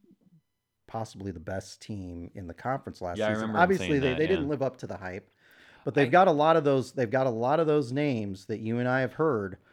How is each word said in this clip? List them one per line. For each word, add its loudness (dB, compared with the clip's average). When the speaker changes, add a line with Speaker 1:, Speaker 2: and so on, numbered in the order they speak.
Speaker 1:
possibly -8
the -12
best -10
team -12
in -12
the -14
conference -8
last -6
Speaker 2:
Yeah, 0
I 2
Speaker 1:
season. -2
Speaker 2:
remember -2
him 6
Speaker 1:
Obviously, 2
Speaker 2:
saying 2
Speaker 1:
they, 0
Speaker 2:
that, -2
Speaker 1:
they 0
didn't 0
Speaker 2:
yeah. -4
Speaker 1:
live -4
up -4
to -12
the -12
hype, -12
but -4
they've 4
Speaker 2:
I -2
Speaker 1:
got 8
a 6
lot 4
of 2
those, 2
they've -2
got 2
a 2
lot 0
of 2
those 0
names -2
that -6
you -2
and 0
I 2
have -2
heard 0